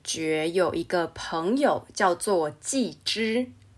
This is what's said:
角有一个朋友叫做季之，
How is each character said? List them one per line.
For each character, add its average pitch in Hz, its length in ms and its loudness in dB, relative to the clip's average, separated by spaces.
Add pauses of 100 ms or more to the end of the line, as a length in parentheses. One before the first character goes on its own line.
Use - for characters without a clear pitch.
角 156 480 -2
有 175 240 2
一 170 80 -2
个 170 260 0
朋 170 500 -2
友 262 360 2
叫 185 220 2
做 170 340 0
季 185 540 -4
之， 226 480 -2 (260)